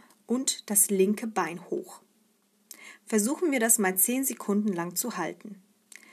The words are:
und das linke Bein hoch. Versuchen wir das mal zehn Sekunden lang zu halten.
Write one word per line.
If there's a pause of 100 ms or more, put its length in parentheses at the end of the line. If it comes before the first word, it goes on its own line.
(260)
und
das
linke
Bein
hoch. (1040)
Versuchen
wir
das
mal
zehn
Sekunden
lang
zu
halten. (520)